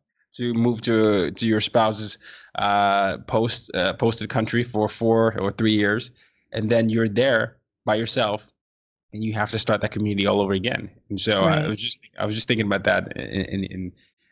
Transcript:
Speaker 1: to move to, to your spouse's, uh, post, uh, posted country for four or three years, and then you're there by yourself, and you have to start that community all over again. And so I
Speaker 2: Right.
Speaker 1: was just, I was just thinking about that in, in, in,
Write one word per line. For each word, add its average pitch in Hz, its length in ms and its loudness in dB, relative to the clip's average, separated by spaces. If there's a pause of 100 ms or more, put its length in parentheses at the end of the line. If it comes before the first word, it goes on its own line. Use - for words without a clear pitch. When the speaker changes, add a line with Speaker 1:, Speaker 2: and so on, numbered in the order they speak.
(380)
Speaker 1:
to 120 180 -2
move 117 260 2
to, 107 480 4
to 107 180 -4
your 110 140 2
spouse's, 110 560 0 (380)
uh, 101 640 2
post, - 560 -2
uh, 92 180 0
posted 113 340 0
country 117 360 -2
for 107 260 -2
four 113 500 2
or 98 120 -2
three 110 220 2
years, 104 360 0 (420)
and 107 200 -4
then 113 180 4
you're 113 180 2
there 113 500 0 (280)
by 107 100 2
yourself, 110 560 -2 (600)
and 107 100 -6
you 110 100 -2
have 104 180 -2
to 110 80 -2
start 104 220 0
that 107 100 -4
community 104 360 0
all 98 140 2
over 98 120 0
again. 98 360 -4 (200)
And 98 120 -6
so 101 220 2
I 92 160 4
Speaker 2:
Right. - 80 -2
Speaker 1:
was 104 120 -4
just, 117 200 -6 (200)
I 101 60 -4
was 104 100 -4
just 113 120 -4
thinking 110 180 0
about 101 200 0
that 95 300 0
in, - 60 -10 (240)
in, 95 200 -6
in, 92 260 -10 (400)